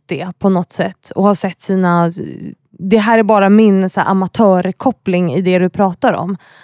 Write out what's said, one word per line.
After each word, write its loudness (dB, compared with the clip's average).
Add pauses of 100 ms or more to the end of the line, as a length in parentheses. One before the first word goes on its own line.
det -8 (120)
på 0
något -2
sätt -8
och 0
har 2
sett -6
sina, 0 (680)
det 0
här 2
är 2
bara 2
min 4
så -4
här, -2 (480)
amatörkoppling -2
i -2
det 0
du 0
pratar 0
om. -6 (260)